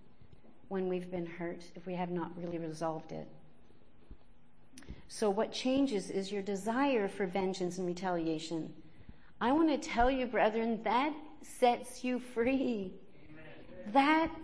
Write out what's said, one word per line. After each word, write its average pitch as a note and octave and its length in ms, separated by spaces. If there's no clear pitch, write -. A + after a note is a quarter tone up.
when F#3+ 180
we've F3+ 240
been F3 140
hurt, E3+ 380
if E3+ 100
we F3+ 100
have F3 140
not F3 220
really E3+ 160
resolved D#3+ 540
it. D#3 160
So G#3+ 200
what G3+ 220
changes C4 580
is F#3+ 220
your G3+ 100
desire G#3 680
for G3 160
vengeance F#3 520
and F#3 80
retaliation. E3+ 880
I A#3 100
want D#4+ 180
to C4+ 80
tell A#3 320
you, C4 160
brethren, A3 580
that C4 300
sets - 640
you B3+ 160
free. A#3+ 760
That D4+ 440